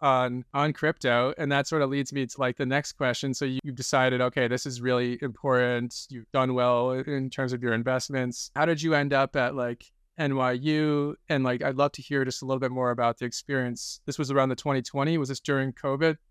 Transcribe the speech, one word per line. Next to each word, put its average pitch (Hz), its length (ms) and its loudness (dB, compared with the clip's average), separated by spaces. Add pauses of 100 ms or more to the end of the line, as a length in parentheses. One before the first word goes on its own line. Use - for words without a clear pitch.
on, 127 440 2 (100)
on 147 180 2
crypto. 135 640 2
And 143 140 -2
that 139 160 2
sort 156 160 0
of 135 80 0
leads 139 220 -2
me 139 140 -2
to, - 140 -8
like, 127 160 0
the 139 100 -2
next 139 260 -2
question. 131 420 -2
So - 100 -4
you, 131 200 -2
you've 135 120 -8
decided, 127 440 2
"Okay, 123 260 0
this 123 200 -2
is 123 140 -8
really 123 400 0
important. 123 880 0
You've 120 220 -16
done 131 220 2
well 123 380 4
in 135 360 -4
terms 127 240 -2
of 120 80 -4
your 120 140 0
investments." 127 800 -2
How 151 120 2
did 165 140 2
you 160 140 0
end 143 180 2
up 135 220 2
at, 135 220 0
like, 120 360 -6 (260)
N 143 180 0
Y 127 160 2
U? 147 640 0 (140)
And, 139 140 2
like, 127 180 0
I'd 135 140 -2
love 143 160 2
to 135 100 -16
hear 139 240 0
just - 160 -6
a - 20 -12
little 131 160 -2
bit 127 120 -2
more 127 180 0
about 117 280 2
the 123 60 -6
experience. 123 800 -4
This 143 140 -8
was 139 120 -2
around 135 200 4
the 123 60 -2
twenty 135 260 -2
twenty. 143 340 0
Was 135 140 -2
this 135 100 -8
during 135 320 0
covid 147 440 0 (140)